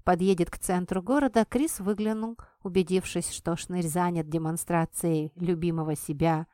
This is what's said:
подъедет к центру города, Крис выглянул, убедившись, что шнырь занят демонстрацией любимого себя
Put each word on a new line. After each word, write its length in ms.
подъедет 460
к 80
центру 440
города, 440
Крис 340
выглянул, 580
убедившись, 680
что 240
шнырь 320
занят 400
демонстрацией 1080
любимого 600
себя 580